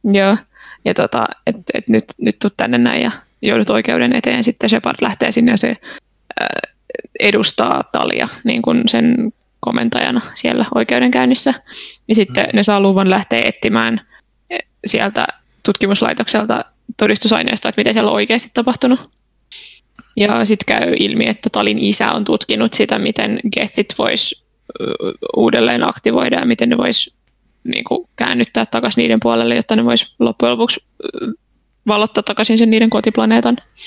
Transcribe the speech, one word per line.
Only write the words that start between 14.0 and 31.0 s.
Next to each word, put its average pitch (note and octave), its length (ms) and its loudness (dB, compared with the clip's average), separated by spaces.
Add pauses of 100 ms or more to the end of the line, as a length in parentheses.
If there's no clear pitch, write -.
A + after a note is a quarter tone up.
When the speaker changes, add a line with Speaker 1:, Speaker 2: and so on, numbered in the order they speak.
Speaker 1:
e, F4 80 -6 (280)
sieltä A3 400 0 (380)
tutkimuslaitokselta G#3+ 1000 0 (320)
todistusaineistoa, G#3+ 720 0
että - 100 -4
mitä G#3+ 140 0
siellä G#3+ 160 2
on - 60 0
oikeasti A3 380 -2
tapahtunut. B3 460 0 (1160)
Ja G#3+ 280 2
sit G#3+ 180 0
käy G3 360 0
ilmi, A3 300 0
että - 200 -4
Talin G#3+ 300 0
isä G3+ 320 2
on G#3+ 140 -2
tutkinut A3 480 -2
sitä, G#3+ 260 0
miten G#3+ 400 -2 (180)
Gethit - 400 -2
vois, - 480 -2 (360)
ö, - 40 -4 (520)
uudelleen A#3 520 2
aktivoida - 500 0
ja - 60 -2
miten A#3 240 2
ne A#3+ 80 2
vois - 380 -2 (480)
niinku - 520 -4
käännyttää A#3 500 0
takas A#3 320 -2
niiden A#3 220 2
puolelle, A#2 360 2
jotta D#3+ 200 0
ne A#2 100 2
vois A#2 340 0
loppujen A#2 320 2
lopuksi, E3 320 -2 (220)